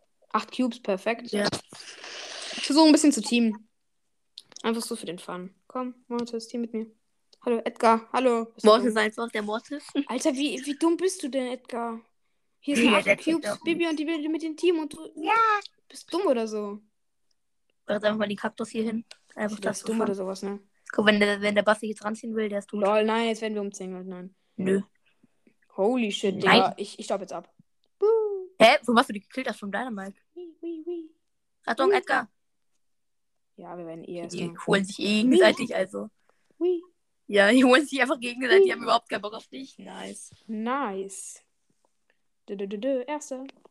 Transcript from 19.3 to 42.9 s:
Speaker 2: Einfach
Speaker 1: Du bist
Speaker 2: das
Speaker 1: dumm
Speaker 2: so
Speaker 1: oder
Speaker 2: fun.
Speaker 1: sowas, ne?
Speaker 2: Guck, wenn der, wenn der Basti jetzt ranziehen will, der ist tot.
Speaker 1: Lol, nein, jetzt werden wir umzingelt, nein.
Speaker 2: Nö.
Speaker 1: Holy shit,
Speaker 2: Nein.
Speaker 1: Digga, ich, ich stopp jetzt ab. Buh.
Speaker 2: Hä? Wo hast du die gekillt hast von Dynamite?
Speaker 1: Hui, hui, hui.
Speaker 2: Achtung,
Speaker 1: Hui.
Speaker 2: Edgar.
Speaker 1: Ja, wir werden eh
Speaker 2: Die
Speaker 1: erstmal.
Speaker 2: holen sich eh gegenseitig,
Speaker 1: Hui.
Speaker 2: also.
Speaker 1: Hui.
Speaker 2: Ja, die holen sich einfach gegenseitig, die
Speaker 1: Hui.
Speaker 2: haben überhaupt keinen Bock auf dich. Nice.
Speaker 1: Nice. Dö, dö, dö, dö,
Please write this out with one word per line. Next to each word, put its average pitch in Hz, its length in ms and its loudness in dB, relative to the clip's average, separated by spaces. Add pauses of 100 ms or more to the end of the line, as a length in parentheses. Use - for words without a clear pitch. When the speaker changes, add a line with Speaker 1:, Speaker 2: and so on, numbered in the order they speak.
Speaker 2:
Einfach 214 220 -6
Speaker 1:
Du 190 120 -14
bist 208 120 -6
Speaker 2:
das - 20 -14
Speaker 1:
dumm 220 140 -4
Speaker 2:
so 226 80 0
Speaker 1:
oder 202 100 0
Speaker 2:
fun. 190 120 -6
Speaker 1:
sowas, 190 160 -8
ne? 202 180 -8 (320)
Speaker 2:
Guck, 208 140 2
wenn 208 120 6
der, 202 220 4
wenn 208 140 0
der 202 80 4
Basti 214 240 2
jetzt 214 180 -8
ranziehen 220 320 -6
will, 214 120 -2
der 202 100 -6
ist 202 100 -10
tot. 208 160 -4
Speaker 1:
Lol, 214 200 4
nein, 226 240 0
jetzt 220 120 -4
werden 220 140 -6
wir 208 80 -4
umzingelt, 185 440 -10
nein. 185 280 -14 (220)
Speaker 2:
Nö. 190 260 0 (960)
Speaker 1:
Holy 220 360 2
shit, 196 240 -2
Speaker 2:
Nein. - 60 -6 (140)
Speaker 1:
Digga, 190 200 4
ich, - 220 -12
ich 214 80 -12
stopp 202 160 -4
jetzt 175 100 -14
ab. 170 180 -12 (480)
Buh. 403 80 2 (520)
Speaker 2:
Hä? 233 260 10
Wo 240 120 0
hast 254 120 4
du 254 60 -10
die 202 60 -10
gekillt - 280 -8
hast 208 120 -8
von 202 120 -12
Dynamite? 202 480 -8 (140)
Speaker 1:
Hui, 339 260 -16
hui, 330 240 -10
hui. 330 260 -10 (540)
Speaker 2:
Achtung, 269 260 0
Speaker 1:
Hui. 403 60 4
Speaker 2:
Edgar. 269 320 -2 (1300)
Speaker 1:
Ja, 175 220 -16
wir 175 80 -12
werden 165 180 -14
eh 170 220 -10
Speaker 2:
Die 175 140 -8
Speaker 1:
erstmal. 170 260 -6
Speaker 2:
holen 196 180 4
sich 190 140 -10
eh 214 240 0
gegenseitig, 320 480 6
Speaker 1:
Hui. 196 40 -6
Speaker 2:
also. 202 360 -6 (480)
Speaker 1:
Hui. 349 240 0 (460)
Speaker 2:
Ja, 202 240 6
die 254 120 8
holen 262 220 6
sich 262 160 -6
einfach 269 160 0
gegenseitig, 240 460 2
die - 0 -
Speaker 1:
Hui. 370 80 4
Speaker 2:
haben 233 100 -8
überhaupt 226 260 0
keinen 214 140 -6
Bock 208 120 -8
auf - 120 -16
dich. 269 320 -16
Nice. 190 520 -14 (180)
Speaker 1:
Nice. 220 920 -6 (1080)
Dö, 202 80 -8
dö, 196 100 -6
dö, 202 120 -8
dö, 254 280 -2